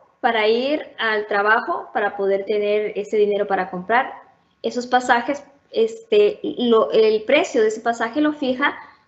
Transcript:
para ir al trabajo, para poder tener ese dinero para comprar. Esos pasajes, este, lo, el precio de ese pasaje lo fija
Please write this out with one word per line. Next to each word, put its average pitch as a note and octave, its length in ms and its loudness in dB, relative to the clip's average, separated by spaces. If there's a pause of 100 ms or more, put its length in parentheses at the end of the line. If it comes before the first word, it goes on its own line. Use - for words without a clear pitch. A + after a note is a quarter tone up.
(220)
para A#3 260 2
ir B3+ 400 0 (120)
al G#3+ 280 -2
trabajo, G#3+ 680 0
para G#3 220 -2
poder G3 300 -2
tener G#3 500 -2
ese G#3 220 -4
dinero G3+ 280 2
para F#3 240 -2
comprar. A3+ 440 -2 (480)
Esos A#3+ 260 -6
pasajes, B3+ 560 0 (260)
este, G#3 720 2
lo, A3+ 500 2
el G#3+ 320 4
precio D4 380 2
de A3 60 4
ese G#3+ 140 -2
pasaje A#3 400 -2
lo D4+ 100 2
fija C4+ 480 -2 (280)